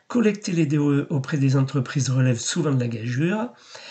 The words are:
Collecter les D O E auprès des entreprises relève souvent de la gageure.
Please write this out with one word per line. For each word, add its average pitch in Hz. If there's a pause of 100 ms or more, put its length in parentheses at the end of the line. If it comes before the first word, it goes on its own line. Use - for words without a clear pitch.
Collecter 208
les 165
D 147
O 147
E 143
auprès 151
des 135
entreprises 135
relève 127
souvent 151
de 131
la 120
gageure. 139 (380)